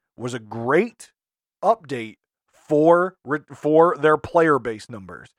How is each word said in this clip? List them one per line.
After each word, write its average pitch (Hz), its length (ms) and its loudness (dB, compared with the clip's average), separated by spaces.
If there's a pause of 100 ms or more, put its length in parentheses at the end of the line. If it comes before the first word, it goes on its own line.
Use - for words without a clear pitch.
(180)
was 120 160 -10
a 123 60 -10
great 120 720 -4 (520)
update 139 540 -4 (360)
for 170 720 2
re-, 143 160 -6 (140)
for 156 440 2
their 151 200 2
player 160 420 0
base 110 300 -10
numbers, 92 500 -20